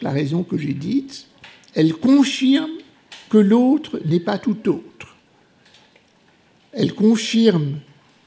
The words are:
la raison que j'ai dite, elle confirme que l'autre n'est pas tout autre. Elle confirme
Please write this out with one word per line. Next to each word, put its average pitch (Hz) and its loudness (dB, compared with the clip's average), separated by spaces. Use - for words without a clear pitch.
la - -8
raison 147 -4
que 180 -6
j'ai 151 -6
dite, 208 -6
elle 160 2
confirme 269 2
que 214 6
l'autre 247 2
n'est 165 0
pas 202 -4
tout 214 -4
autre. - -8
Elle 233 -2
confirme 208 0